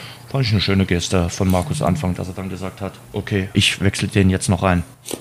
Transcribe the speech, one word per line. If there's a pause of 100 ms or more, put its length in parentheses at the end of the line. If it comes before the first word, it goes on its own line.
(300)
fand
ich
eine
schöne
Geste
von
Markus
Anfang,
dass
er
dann
gesagt
hat, (180)
"Okay,
ich
wechsle
den
jetzt
noch
rein." (380)